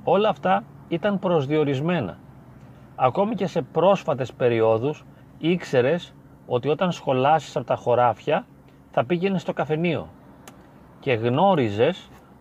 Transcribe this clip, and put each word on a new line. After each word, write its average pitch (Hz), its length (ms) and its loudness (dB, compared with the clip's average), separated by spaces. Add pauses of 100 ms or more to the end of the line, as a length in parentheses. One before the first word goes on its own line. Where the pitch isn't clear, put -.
όλα 196 240 2
αυτά 185 360 -2 (240)
ήταν 196 300 -2
προσδιορισμένα. 151 1000 -2 (800)
Ακόμη 190 380 0
και 185 120 -4
σε 160 160 -4
πρόσφατες 160 680 0
περιόδους 113 720 0 (340)
ήξερες 156 760 0 (320)
ότι 123 220 -2
όταν 165 240 0
σχολάσεις 143 640 0
από 131 100 -4
τα 127 100 0
χωράφια 123 720 0 (440)
θα 135 140 0
πήγαινες 180 360 -2
στο 185 120 -6
καφενείο 156 560 -4 (920)
και 139 120 -2
γνώριζες 123 1000 2 (300)